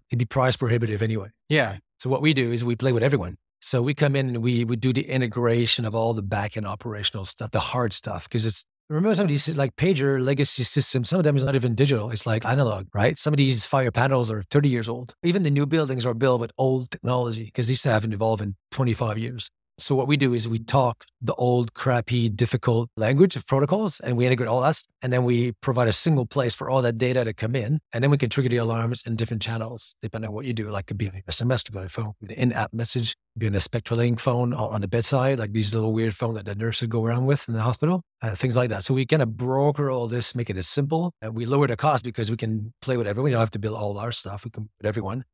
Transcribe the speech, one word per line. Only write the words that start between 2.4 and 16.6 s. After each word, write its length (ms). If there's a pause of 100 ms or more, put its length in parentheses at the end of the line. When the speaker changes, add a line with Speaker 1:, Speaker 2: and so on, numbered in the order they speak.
Speaker 1:
is 120
we 120
play 160
with 120
everyone. 340 (240)
So 220
we 100
come 220
in 140
and 120
we, 220
we 140
do 160
the 140
integration 800
of 80
all 200
the 100
back-end 420
operational 600
stuff, 260
the 80
hard 340
stuff, 340
'cause 200
it's, 180 (240)
remember 240
some 120
of 40
these, 260
like, 200
pager 440
legacy 440
systems, 460
some 100
of 40
them 120
is 80
not 120
even 200
digital. 340
It's, 160
like, 200
analog, 500
right? 220
Some 160
of 40
these 300
fire 240
panels 400
are 180
thirty 200
years 200
old. 240 (100)
Even 200
the 80
new 160
buildings 380
are 100
built 240
with 180
old 320